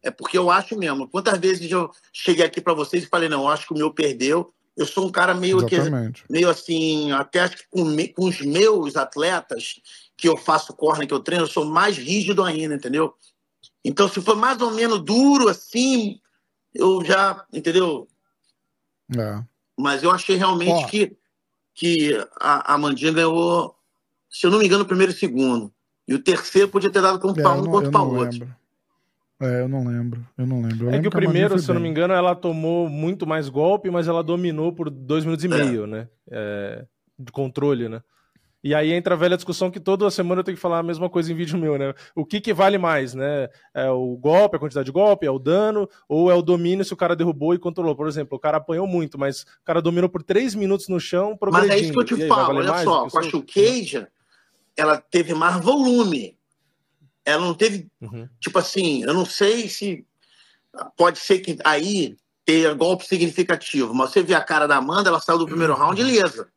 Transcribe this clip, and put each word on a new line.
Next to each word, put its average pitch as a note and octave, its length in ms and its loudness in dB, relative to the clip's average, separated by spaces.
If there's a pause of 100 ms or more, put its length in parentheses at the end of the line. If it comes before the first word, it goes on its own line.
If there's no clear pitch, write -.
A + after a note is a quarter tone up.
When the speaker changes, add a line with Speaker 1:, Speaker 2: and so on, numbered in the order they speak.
Speaker 1:
É C3 80 -6
porque - 280 -8
eu F3+ 120 2
acho G3 280 0
mesmo. C#3 300 -4
Quantas F#3+ 300 -2
vezes F3 320 -2
eu F3 200 -2 (220)
cheguei E3+ 320 2
aqui D#3+ 160 -2
pra E3+ 140 0
vocês D#3 300 -2
e - 40 -16
falei, E3 200 0
"Não, D3 140 -2
eu C#3 60 0
acho D3+ 180 -2
que - 80 -10
o - 20 -4
meu D3+ 160 0
perdeu." C#3+ 600 -2 (240)
Eu D3 80 -2
sou F#3+ 220 -2
um F3+ 40 -4
cara F#3 220 2
meio F#3 340 2
que, F#3 80 0
Speaker 2:
Exatamente. C3 540 -2
Speaker 1:
meio E3+ 220 2
assim, D#3+ 640 -2
até C#3 280 -2
acho F3+ 160 -2
que - 140 -20
com F#3 120 -2
me-, D#3 260 -2
com F#3+ 180 -4
os F3 160 -4
meus E3 520 2
atletas D3+ 840 -4 (380)
que E3+ 100 2
eu D#3+ 80 4
faço - 380 -2
corner, D3+ 340 0
que D3 60 -2
eu C3+ 60 0
treino, E3 240 -2
eu D3 40 -4
sou D3+ 160 -2
mais E3+ 320 2
rígido F#3 480 0
ainda, D#3 300 -2
entendeu? C#3+ 400 -2 (680)
Então, E3 240 0
se F#3 140 -4
for G#3+ 160 2
mais A#3+ 240 0
ou A#3 120 0
menos A3+ 300 0
duro B3+ 460 2
assim, A#3+ 720 -2 (540)
eu F#3 280 2
já, F#3+ 480 0
entendeu? E3 560 -2 (1080)
Speaker 2:
É. G#2+ 260 -6 (360)
Speaker 1:
Mas C#3 240 0
eu E3+ 80 4
achei F#3 260 2
realmente F3 480 2
Speaker 2:
Ó. - 20 -8
Speaker 1:
que, G#3 300 -2 (580)
que D3+ 520 0 (120)
a, D3 360 0
a D3 40 0
Mandinha D3 340 0
ganhou, E3 640 0 (540)
se - 180 -2
eu F3 40 6
não G#3 80 4
me G#3 80 4
engano, G3 180 4
o - 20 -6
primeiro F#3 260 4
e - 20 -6
o - 40 -12
segundo. B2 540 0 (340)
E B2+ 80 -2
o C3 80 -2
terceiro F#3+ 460 2
podia G3 240 0
ter G3 100 4
dado F#3+ 160 4
com F#3+ 120 0
Speaker 2:
É, D#3+ 120 -2
Speaker 1:
pau C#3 140 6
Speaker 2:
eu C#3+ 40 -2
Speaker 1:
um D3 40 -2
Speaker 2:
não, E3 80 -2
Speaker 1:
contra F#3+ 160 2
Speaker 2:
eu C#3+ 40 -2
Speaker 1:
pau - 200 0
Speaker 2:
não B2+ 60 -2
Speaker 1:
outro. A#2+ 140 -2
Speaker 2:
lembro. A#2+ 240 -12 (840)
É, B2 220 -2
eu B2+ 80 -4
não C3 180 -4
lembro. A#2+ 400 -6 (120)
Eu B2+ 80 -2
não B2+ 160 -2
lembro. A2+ 240 -4
Eu - 20 0
Speaker 3:
É B2+ 40 0
Speaker 2:
lembro D3 100 0
Speaker 3:
que G3+ 60 0
o - 20 0
Speaker 2:
que F#3+ 60 -4
a G3+ 40 2
Mandinha F#3+ 80 2
Speaker 3:
primeiro, F#3 220 2
Speaker 2:
foi F#3+ 120 2
Speaker 3:
se D3+ 80 -4
eu F3 40 2
não E3+ 80 0
Speaker 2:
bem. E3 80 -4
Speaker 3:
me D#3 80 -2
engano, F3+ 160 2
ela F3+ 200 2
tomou E3+ 540 -2
muito D#3+ 380 -4
mais D#3 240 -2
golpe, F#3 400 2
mas F3 180 -2
ela E3+ 160 0
dominou E3+ 480 -2
por E3+ 160 -6
dois C#3 380 -4
minutos E3 180 -4
e F3+ 40 0
Speaker 1:
É. - 20 0
Speaker 3:
meio, B2 360 0
né? A2 220 -10 (220)
É, G#2+ 560 -8 (320)
de B2+ 120 -18
controle, C3+ 560 -2
né? A2+ 160 -12 (640)
E C#3+ 100 0
aí D#3 180 2
entra F3 220 0
a - 20 -2
velha F3 200 2
discussão F3+ 340 -4
que F#3 80 -14
toda F#3+ 320 0
semana F3+ 300 -2
eu F3+ 40 -2
tenho F#3 120 -6
que - 60 -16
falar E3+ 160 0
a E3+ 40 -2
mesma E3+ 280 -4
coisa E3+ 200 -2
em E3 40 -4
vídeo E3 240 -4
meu, D#3 200 0
né? C#3 140 -4 (220)
O D#3 100 -4
que G#3 160 -6
que G#3+ 140 -2
vale G3 240 4
mais, D3+ 360 0
né? C#3 340 -4 (260)
É C3 160 -2
o B2+ 260 -2
golpe, E3+ 400 4
a - 20 -4
quantidade C#3 280 -4
de C3+ 60 -8
golpe, G3 340 4
é C#3 40 0
o C3+ 80 -2
dano, G3+ 480 0 (220)
ou E3 220 4
é F3+ 40 8
o F3 80 4
domínio F3 420 0
se G3 100 -8
o - 20 -12
cara F3 180 0
derrubou E3 400 -2
e F3 40 -2
controlou? E3+ 360 -2
Por D3+ 140 -6
exemplo, C#3+ 300 -8
o - 20 -10
cara D3+ 160 0
apanhou E3 300 -2
muito, E3+ 320 -4
mas C#3 240 -4
o - 40 -20 (180)
cara E3 180 0
dominou E3+ 260 2
por F3+ 140 -6
três G#3+ 320 2
minutos G3 340 -2
no F3+ 100 -2
chão, G3 440 -2
Speaker 1:
Mas G3 260 4
é G3+ 100 4
isso D#3+ 140 0
que F#3+ 60 2
eu A#3+ 60 2
Speaker 3:
progredindo. - 20 -4
Speaker 1:
te A#3+ 140 -2
Speaker 3:
E - 20 0
aí, D#3+ 60 0
vai C#3 100 6
Speaker 1:
falo, - 160 2
Speaker 3:
valer C#3 60 0
Speaker 1:
olha - 100 0
Speaker 3:
mais E3+ 140 0
Speaker 1:
só, D#3+ 160 2
Speaker 3:
do A#2+ 40 -4
que C#3+ 80 -10
Speaker 1:
com A3 60 2
a - 20 2
Speaker 3:
o - 20 -2
seu? D#3+ 100 -4
Speaker 1:
Chuqueja, F#3+ 760 0 (640)
ela D3+ 220 2
teve E3 380 -2
mais E3+ 280 0
volume. A#3 720 2 (880)
Ela D3+ 200 0
não F3 100 -2
teve, G3+ 340 -2 (120)
Speaker 3:
Uhum. A#2 280 -14 (120)
Speaker 1:
tipo - 180 -4
assim, E3 440 -2
eu B2 100 -2
não F3+ 140 0
sei G#3+ 420 0
se F#3 380 -8 (920)
pode E3+ 220 4
ser F#3 220 2
que F3 240 -6
aí D#3 520 0 (280)
tenha D#3+ 280 4
golpe E3+ 340 0
significativo, E3 880 0
mas C3 160 0
você G3 120 4
vê F3 120 0
a D#3 60 4
cara D3+ 280 0
da C#3+ 80 4
Amanda, E3+ 320 2
ela D#3+ 120 2
saiu E3+ 180 0
do E3 80 0
primeiro D#3+ 260 0
Speaker 3:
Uhum. C3+ 60 0
Speaker 1:
round F3 220 2
ilesa. G3+ 560 0